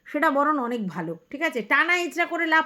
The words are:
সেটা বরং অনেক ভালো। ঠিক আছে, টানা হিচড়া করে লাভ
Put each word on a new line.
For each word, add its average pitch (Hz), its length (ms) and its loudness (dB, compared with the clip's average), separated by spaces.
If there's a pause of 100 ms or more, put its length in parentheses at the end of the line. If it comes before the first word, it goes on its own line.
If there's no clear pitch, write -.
সেটা 302 260 2
বরং 285 260 2
অনেক 240 300 -2
ভালো। 165 300 -6 (120)
ঠিক 285 120 -8
আছে, 269 200 -2
টানা 285 320 2
হিচড়া 349 320 -2
করে 330 220 -2
লাভ 320 180 4